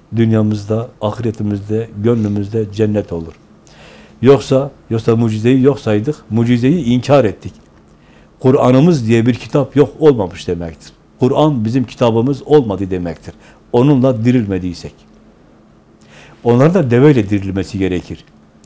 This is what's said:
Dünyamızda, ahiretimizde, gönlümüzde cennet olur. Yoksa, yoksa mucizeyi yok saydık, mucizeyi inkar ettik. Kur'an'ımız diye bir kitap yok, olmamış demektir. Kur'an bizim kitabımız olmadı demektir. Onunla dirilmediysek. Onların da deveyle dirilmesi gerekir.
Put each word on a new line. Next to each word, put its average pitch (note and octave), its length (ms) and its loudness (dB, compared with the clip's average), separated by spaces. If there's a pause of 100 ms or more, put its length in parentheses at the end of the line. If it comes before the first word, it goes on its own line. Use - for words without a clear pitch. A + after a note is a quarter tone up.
(160)
Dünyamızda, A2 720 0 (120)
ahiretimizde, G#2+ 880 -6 (160)
gönlümüzde G#2 680 -2
cennet G#2 400 -2
olur. E2 200 -10 (920)
Yoksa, C3+ 480 2 (200)
yoksa A2+ 260 0
mucizeyi A#2 460 2
yok C3+ 180 2
saydık, A2 360 -2 (140)
mucizeyi B2 540 0
inkar B2+ 400 2
ettik. - 280 -6 (880)
Kur'an'ımız C3 680 2
diye A#2 200 2
bir B2 80 2
kitap C3+ 420 -4
yok, C#3+ 220 4
olmamış G#2 500 0
demektir. E2+ 440 -10 (280)
Kur'an C3+ 440 2
bizim A#2+ 200 -2
kitabımız A#2 640 -2
olmadı G2+ 440 0
demektir. F2 440 -8 (380)
Onunla B2 520 2
dirilmediysek. F#2+ 680 -2 (1500)
Onların B2+ 300 4
da D3+ 160 0
deveyle A#2+ 400 4
dirilmesi G2 480 -4
gerekir. F2+ 460 -4 (420)